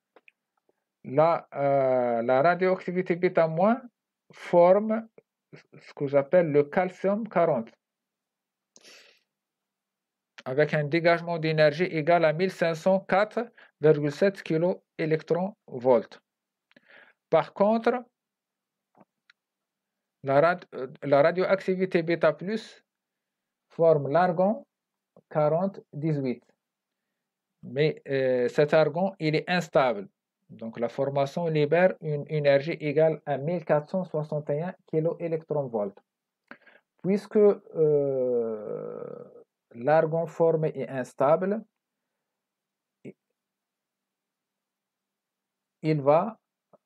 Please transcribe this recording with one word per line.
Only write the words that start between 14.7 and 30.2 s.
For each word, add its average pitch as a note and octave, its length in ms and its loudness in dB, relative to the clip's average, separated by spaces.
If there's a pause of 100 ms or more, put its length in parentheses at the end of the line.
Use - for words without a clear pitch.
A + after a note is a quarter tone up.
Par D#3 240 2
contre, A3+ 500 0 (2250)
la C3+ 200 2
rad-, F3 320 2
euh, B2+ 140 -10 (140)
la C#3 200 4
radioactivité F#3 840 0
bêta E3 300 2
plus G#3 500 -10 (840)
forme D#3 400 2
l'argon F3+ 560 0 (640)
quarante D#3+ 500 -2 (140)
dix-huit. C#3 500 -4 (1200)
Mais, C#3+ 460 -2
euh, B2+ 400 0
cet D3 240 0
argon, D#3+ 460 0
il D#3 160 -2
est - 140 -4
instable. E3 600 0 (400)